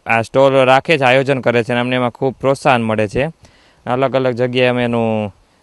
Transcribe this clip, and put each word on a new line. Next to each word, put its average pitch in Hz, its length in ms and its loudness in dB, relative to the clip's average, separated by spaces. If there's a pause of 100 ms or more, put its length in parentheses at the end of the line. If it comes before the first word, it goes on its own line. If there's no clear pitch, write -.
આ 113 160 0
સ્ટોલ 135 320 2
રાખે 135 440 2
છે, 135 60 -2
આયોજન 131 360 2
કરે 117 240 0
છે 127 80 -6
અને 120 100 -2
અમને 127 140 -4
એમાં 127 140 0
ખૂબ 131 320 -4
પ્રોત્સાહન 135 420 0
મળે 110 240 -2
છે. 123 220 -4 (560)
અલગ 127 300 -2
અલગ 131 180 0
જગ્યાએ 123 340 0
અમે 123 160 0
એનું 113 520 -2 (280)